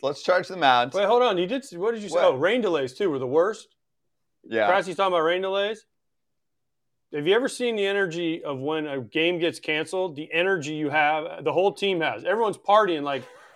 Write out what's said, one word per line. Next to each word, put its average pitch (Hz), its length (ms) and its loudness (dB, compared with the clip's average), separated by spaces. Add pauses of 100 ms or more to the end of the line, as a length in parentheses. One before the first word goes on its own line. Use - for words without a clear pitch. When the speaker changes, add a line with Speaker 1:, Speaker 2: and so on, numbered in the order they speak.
Speaker 1:
let's 143 200 -4
charge 180 260 0
the 185 80 -10
mound. 131 380 4
Speaker 2:
Wait, 196 120 0
hold 240 160 4
on. 208 160 2
You 180 80 0
did. 254 260 -4
What 190 220 -2
did 214 80 -8
you 202 60 -10
say? 160 80 -4
Speaker 1:
What? 175 80 4
Speaker 2:
Oh, 160 120 6
rain 196 240 2
delays 151 340 -2
too 196 160 -2
were 139 80 -2
the 117 80 -4
worst. 170 480 0 (720)
Speaker 1:
Yeah. 110 260 2
Speaker 2:
Kratzy's 185 260 0
talking 190 180 2
about 165 100 2
rain 180 180 0
delays. 202 440 -4 (1300)
Have 147 120 -6
you 190 80 4
ever 247 140 2
seen 240 280 -4
the 196 100 0
energy 170 560 -2
of 139 160 -6
when 151 280 -4
a 139 140 -6
game 160 380 -2
gets 160 200 -2
canceled? 160 580 -4
The 156 160 -12
energy 165 420 0
you 151 160 -4
have, 156 540 0
the 151 80 0
whole 190 200 2
team 196 280 -2
has. 120 240 -2
Everyone's 208 340 0
partying, 196 440 2
like, 139 200 -4 (340)